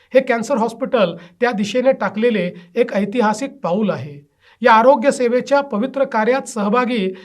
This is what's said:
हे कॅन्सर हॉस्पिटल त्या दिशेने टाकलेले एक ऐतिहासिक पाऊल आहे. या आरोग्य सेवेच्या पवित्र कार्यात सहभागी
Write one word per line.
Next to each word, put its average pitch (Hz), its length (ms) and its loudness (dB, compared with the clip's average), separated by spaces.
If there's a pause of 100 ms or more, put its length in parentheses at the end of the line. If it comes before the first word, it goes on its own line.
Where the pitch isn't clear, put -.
(140)
हे 254 60 6
कॅन्सर 247 360 -2
हॉस्पिटल 220 600 -2 (240)
त्या 240 120 2
दिशेने 247 400 0
टाकलेले 208 600 -2 (220)
एक 240 180 0
ऐतिहासिक 214 580 -2 (120)
पाऊल 190 280 -2
आहे. 143 360 -10 (340)
या 233 120 4
आरोग्य 240 380 6
सेवेच्या 254 500 0
पवित्र 262 440 -4
कार्यात 254 440 0
सहभागी 214 680 -2 (100)